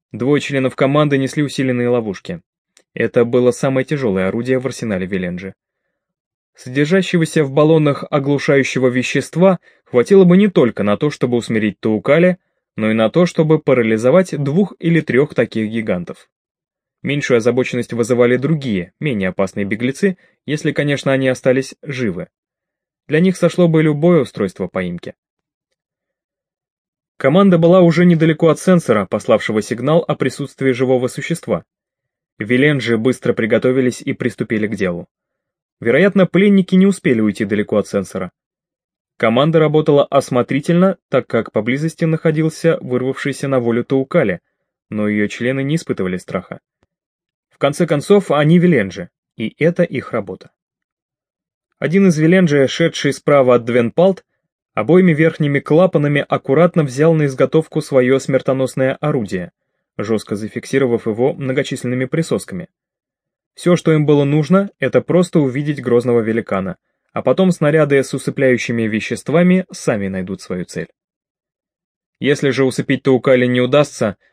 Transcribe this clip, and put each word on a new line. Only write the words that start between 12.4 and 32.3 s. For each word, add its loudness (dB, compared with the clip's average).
но -2
и 0
на 2
то, 2
чтобы 0
парализовать 2
двух 0
или 0
трех 0
таких -2
гигантов. -6
Меньшую -2
озабоченность -2
вызывали 2
другие, -4
менее -4
опасные -4
беглецы, -4
если, -4
конечно, -2
они 0
остались 0
живы. -6
Для 0
них 2
сошло 2
бы 2
любое 2
устройство -6
поимки. -8
Команда 4
была 6
уже 4
недалеко 2
от 2
сенсора, 2
пославшего 0
сигнал 0
о -4
присутствии -4
живого 0
существа. -6